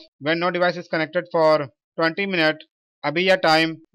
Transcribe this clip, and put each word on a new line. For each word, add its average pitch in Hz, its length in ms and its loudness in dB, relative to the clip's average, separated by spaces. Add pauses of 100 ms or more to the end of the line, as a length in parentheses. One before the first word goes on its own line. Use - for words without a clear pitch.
(260)
when 170 180 0
no 180 120 0
device 175 220 0
is 175 160 -14
connected 160 300 -4 (120)
for 156 200 4 (440)
twenty 165 320 -2
minute।" 156 260 0 (460)
अभी 160 220 -2
यह 185 100 4
टाइम 160 400 2 (180)